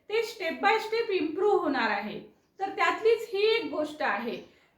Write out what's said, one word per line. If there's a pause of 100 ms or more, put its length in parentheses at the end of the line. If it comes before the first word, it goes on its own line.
ते
step
by
step
improve
होणार
आहे. (400)
तर
त्यातलीच
ही
एक
गोष्ट
आहे (420)